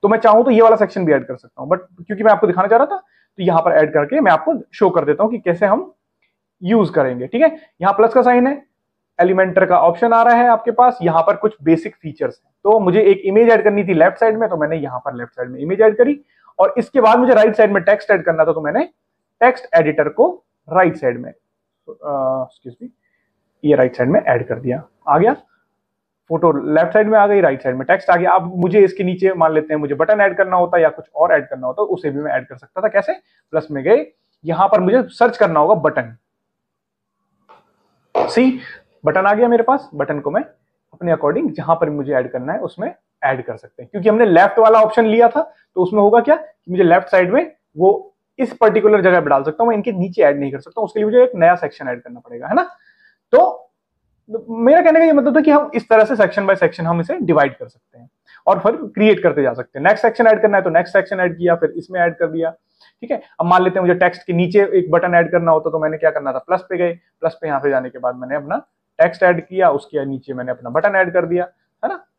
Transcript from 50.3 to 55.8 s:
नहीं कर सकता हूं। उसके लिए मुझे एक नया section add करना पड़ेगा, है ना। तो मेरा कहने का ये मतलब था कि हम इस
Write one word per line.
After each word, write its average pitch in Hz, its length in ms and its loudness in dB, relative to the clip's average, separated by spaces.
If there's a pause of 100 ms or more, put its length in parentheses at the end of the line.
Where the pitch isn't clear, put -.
नहीं 139 120 -6
कर 135 80 -12
सकता - 220 -12
हूं। 214 40 -4
उसके - 140 -8
लिए 214 60 -2
मुझे 240 180 4
एक 254 120 0
नया 175 200 4
section 151 320 -10
add 123 140 -10
करना 120 180 -20
पड़ेगा, - 280 -16
है 196 80 -4
ना। 349 140 -2 (640)
तो 349 400 2 (800)
मेरा 233 320 2
कहने 320 180 4
का 330 60 4
ये 320 60 4
मतलब 285 260 2
था 311 40 2
कि 311 100 2
हम 294 240 0
इस - 140 -6